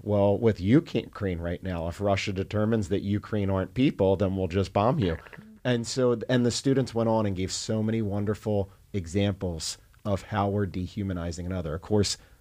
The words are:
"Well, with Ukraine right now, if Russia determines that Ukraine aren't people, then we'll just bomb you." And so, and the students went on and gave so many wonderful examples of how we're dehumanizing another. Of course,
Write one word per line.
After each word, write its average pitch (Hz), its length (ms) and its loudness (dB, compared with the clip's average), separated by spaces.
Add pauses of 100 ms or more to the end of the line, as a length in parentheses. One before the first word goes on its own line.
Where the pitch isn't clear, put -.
"Well, 101 360 2
with 110 220 2
Ukraine 101 800 0
right 85 220 -6
now, 85 260 -4
if 85 120 -8
Russia 101 320 0
determines 104 580 0
that 98 120 0
Ukraine 101 480 -2
aren't 95 240 0
people, 104 420 4
then 98 200 0
we'll 95 120 0
just 92 240 0
bomb 117 280 2
you." 85 160 0 (480)
And 120 200 0
so, 123 320 2 (120)
and 123 180 4
the 117 60 4
students 135 420 0
went 113 140 2
on 110 180 2
and 98 80 0
gave 92 160 -2
so 110 320 -2
many 110 200 0
wonderful 101 680 -2 (220)
examples 92 840 -2 (260)
of 98 180 -2
how 101 260 0
we're 101 180 0
dehumanizing 90 800 -6
another. 87 300 -4
Of 87 80 -8
course, 104 340 2 (240)